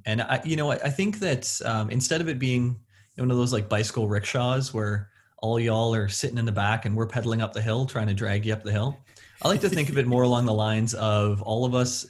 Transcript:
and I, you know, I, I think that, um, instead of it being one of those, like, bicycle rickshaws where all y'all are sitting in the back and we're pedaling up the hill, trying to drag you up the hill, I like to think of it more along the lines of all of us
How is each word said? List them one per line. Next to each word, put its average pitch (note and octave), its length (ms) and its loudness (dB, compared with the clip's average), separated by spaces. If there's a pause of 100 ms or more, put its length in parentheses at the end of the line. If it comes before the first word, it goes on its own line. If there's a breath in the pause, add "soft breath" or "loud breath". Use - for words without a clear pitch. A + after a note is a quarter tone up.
and A2 160 0
I, C3 220 0
you D#3 120 0
know, D3 140 0
I, B2 60 0
I - 140 -2
think G3 280 -2
that, F3 460 -2
um, A2 260 0
instead C3 300 0
of E3 80 -2
it C#3+ 100 -2
being B2 400 0 (380 soft breath)
one B2+ 140 0
of B2 60 2
those, A#2+ 160 2
like, G#2 160 0
bicycle A2 400 0
rickshaws B2 640 0
where G#2 380 -2 (280 soft breath)
all A2+ 220 0
y'all A2+ 340 2
are G#2+ 140 0
sitting A#2+ 300 -4
in A#2 60 0
the A2+ 80 0
back G#2 320 0
and G#2 120 -2
we're A2+ 100 0
pedaling A2+ 360 -2
up G#2 100 -2
the A2 100 -4
hill, A2+ 240 0
trying A2 200 -2
to G2+ 80 0
drag G2+ 320 -2
you G#2+ 60 0
up G#2+ 120 -6
the G#2+ 80 -2
hill, A2+ 240 0 (460 loud breath)
I C#3 60 2
like G3+ 140 2
to G3+ 60 2
think D#3+ 200 0
of C#3 100 -2
it B2+ 80 2
more B2 160 4
along B2 240 4
the A2 80 2
lines A2 400 0
of G#2 480 2
all A#2 220 0
of B2 100 0
us B2 360 0